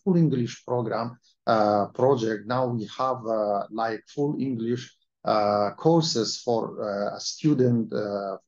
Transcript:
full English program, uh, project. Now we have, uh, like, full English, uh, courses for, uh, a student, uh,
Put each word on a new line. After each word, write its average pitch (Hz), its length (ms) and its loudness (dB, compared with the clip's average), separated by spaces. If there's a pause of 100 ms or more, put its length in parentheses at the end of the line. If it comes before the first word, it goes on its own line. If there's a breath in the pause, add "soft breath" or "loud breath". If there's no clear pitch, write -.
full 185 140 2
English 127 480 0
program, 117 520 -4 (300 soft breath)
uh, 104 460 4
project. 113 540 2
Now 127 200 0
we 113 300 -4
have, 127 280 -2
uh, 104 460 0
like, 113 320 -4 (100)
full 147 280 -2
English, 123 520 -4 (300)
uh, 104 540 2
courses 156 640 2
for, 110 420 -2
uh, 101 320 -4
a 104 40 -12
student, 123 720 2
uh, 101 440 -4 (100)